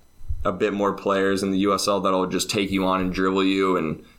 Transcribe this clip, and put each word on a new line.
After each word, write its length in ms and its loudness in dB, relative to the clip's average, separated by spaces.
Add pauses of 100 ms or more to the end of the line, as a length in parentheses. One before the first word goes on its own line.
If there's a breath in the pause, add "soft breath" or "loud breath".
(460)
a 60 0
bit 200 -2
more 220 0
players 500 0
in 80 0
the 80 0
U 140 2
S 140 -2
L 120 2
that'll 280 0
just 220 -4
take 220 -2
you 140 0
on 160 0
and 120 -2
dribble 300 2
you 320 2
and 280 -2 (160 loud breath)